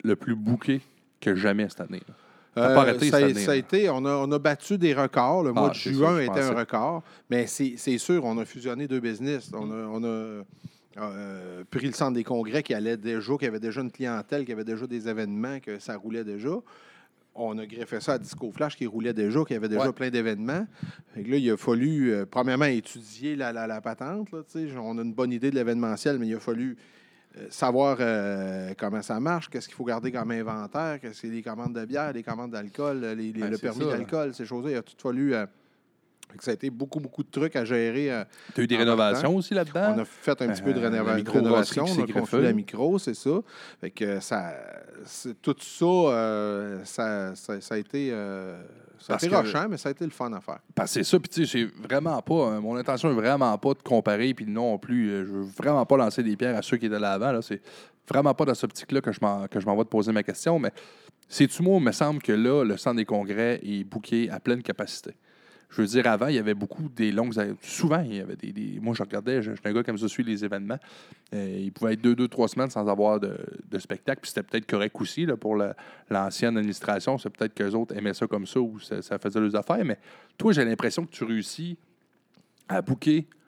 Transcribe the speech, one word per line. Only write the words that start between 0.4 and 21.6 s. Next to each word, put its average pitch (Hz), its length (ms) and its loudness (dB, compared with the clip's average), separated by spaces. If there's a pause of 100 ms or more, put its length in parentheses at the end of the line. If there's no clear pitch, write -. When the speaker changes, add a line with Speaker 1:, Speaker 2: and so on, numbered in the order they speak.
Speaker 1:
que 101 140 2
jamais 101 340 2
cette - 140 -12
année, 92 260 -10
là. - 60 -20 (400)
T'as 120 160 4
Speaker 2:
Euh, 135 40 6
Speaker 1:
pas 135 80 10
arrêté 127 280 4
Speaker 2:
ça, 143 80 8
Speaker 1:
cette 143 120 6
année, 104 100 0
Speaker 2:
ça 151 100 2
a 143 40 4
Speaker 1:
là. 135 60 4
Speaker 2:
été, 190 300 2
on 131 160 0
a, 143 100 2
on 139 160 0
a 147 60 4
battu 151 400 0
des 165 160 4
records. 139 500 4
Le 127 80 2
mois 110 140 4
Speaker 1:
Ah, 90 40 4
Speaker 2:
de - 60 -2
Speaker 1:
c'est - 160 -4
Speaker 2:
juin 156 240 6
Speaker 1:
ça, - 0 -
je 151 60 2
Speaker 2:
était 113 180 2
un 135 80 2
Speaker 1:
pensais. 123 120 2
Speaker 2:
record. 131 420 0 (260)
Mais 120 180 2
c'est, 127 300 -2
c'est 127 220 -2
sûr, 170 260 2
on 113 140 0
a 110 60 -2
fusionné 127 440 -6
deux 131 120 0
business. 117 520 -4
On 107 180 -6
a, 107 40 -6
Speaker 1:
Mm. 110 180 -8
Speaker 2:
on 113 120 -4
a, 110 400 -6 (560)
euh, 95 680 -10
pris 135 160 -4
le 127 60 -4
centre 131 220 0
des 117 100 0
congrès 120 380 -2
qui 131 120 -4
allait 110 220 0
déjà, 113 400 -4
qui 143 100 -2
avait 110 140 -4
déjà 113 200 -4
une 127 100 -6
clientèle, 123 540 -4
qui 120 80 -8
avait 110 120 -6
déjà 113 220 -6
des 117 220 -6
événements, 110 520 -4
que 104 180 -10
ça 107 180 -10
roulait 110 280 -8
déjà. 104 260 -4 (840)
On 110 240 -4
a 110 80 -8
greffé 113 340 -8
ça 143 140 0
à 127 40 0
Disco - 320 -10
Flash 151 260 -4
qui 123 100 -4
roulait 113 260 -2
déjà, 110 320 2
qui 131 100 -4
avait 110 140 -2
déjà 113 180 2
Speaker 1:
Ouais. 127 60 0
Speaker 2:
plein 127 180 -4
d'événements. 120 560 -2 (480)
Fait 107 80 -8
que 113 80 -6
là, 139 60 4
il 123 140 4
a 107 60 4
fallu, 127 560 2